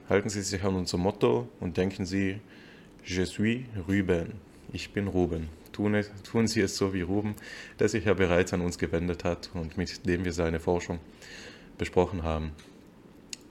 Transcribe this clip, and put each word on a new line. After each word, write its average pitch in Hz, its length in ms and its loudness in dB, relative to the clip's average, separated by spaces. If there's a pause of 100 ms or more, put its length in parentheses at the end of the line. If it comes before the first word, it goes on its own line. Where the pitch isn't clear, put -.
halten 101 200 4
Sie 104 140 -2
sich 95 200 -4
an 95 140 2
unser 90 220 0
Motto 120 500 2 (100)
und 90 180 -4
denken 92 300 0
Sie, 98 340 0 (640)
"Je 90 200 0
suis 113 400 -2 (240)
Ruben", 92 460 2 (380)
ich - 200 -8
bin 98 160 0
Ruben. 85 400 2 (240)
Tun 104 240 0
es, 104 160 -2 (100)
tun 113 240 2
Sie 107 140 2
es 95 160 2
so 98 180 0
wie 92 80 0
Ruben, 104 320 0 (460)
der 107 80 6
sich 104 160 0
ja 101 100 6
bereits 87 380 4
an 90 80 0
uns 87 180 -2
gewendet 85 460 -2
hat 85 280 -2
und 82 240 -6
mit - 300 -4
dem 87 180 2
wir 87 80 0
seine 80 280 0
Forschung 87 400 0 (760)
besprochen 87 460 2
haben. 80 300 -2 (1000)